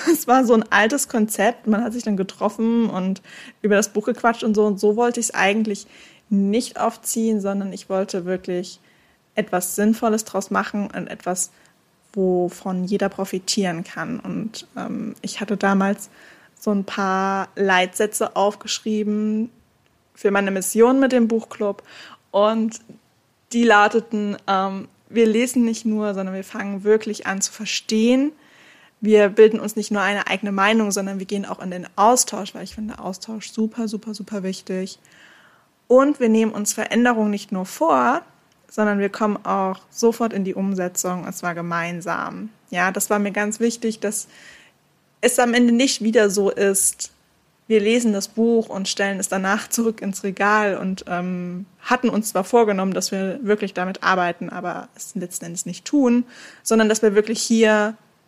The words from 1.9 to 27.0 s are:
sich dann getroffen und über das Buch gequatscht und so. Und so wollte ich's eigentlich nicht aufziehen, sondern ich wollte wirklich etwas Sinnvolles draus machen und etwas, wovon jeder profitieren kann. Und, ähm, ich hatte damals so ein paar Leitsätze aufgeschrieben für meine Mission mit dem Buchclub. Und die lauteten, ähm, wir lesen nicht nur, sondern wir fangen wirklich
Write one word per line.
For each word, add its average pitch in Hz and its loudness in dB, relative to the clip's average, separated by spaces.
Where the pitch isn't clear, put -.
sich 240 -8
dann 208 -2
getroffen 220 -2
und 185 -4
über 208 2
das 214 2
Buch 208 -4
gequatscht 233 0
und 220 0
so. 214 4
Und 202 0
so 208 2
wollte 240 0
ich's 226 -4
eigentlich 208 0
nicht 202 0
aufziehen, 220 -2
sondern 196 -4
ich - -12
wollte 190 -4
wirklich 180 -6
etwas - -2
Sinnvolles 220 2
draus - -6
machen 202 -2
und 185 -8
etwas, - -6
wovon 180 0
jeder 196 0
profitieren 185 -4
kann. 165 -10
Und, 185 -10
ähm, - -8
ich - -10
hatte 202 -4
damals 196 0
so 214 -2
ein 196 0
paar 190 -2
Leitsätze 196 0
aufgeschrieben 214 -2
für 202 0
meine 196 0
Mission 220 4
mit 262 4
dem 233 4
Buchclub. 220 -4
Und 220 0
die 233 4
lauteten, 208 4
ähm, 196 -2
wir 226 4
lesen 233 2
nicht 226 -4
nur, 214 -2
sondern 190 -6
wir 190 -8
fangen 202 -10
wirklich 214 2